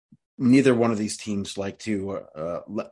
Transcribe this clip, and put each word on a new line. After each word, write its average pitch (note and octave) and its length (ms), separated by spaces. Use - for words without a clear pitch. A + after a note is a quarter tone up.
neither C3 320
one A#2 160
of A2 80
these G#2+ 200
teams G2+ 400
like G2 220
to, G2 320
uh, E2 540
le-, G#2+ 260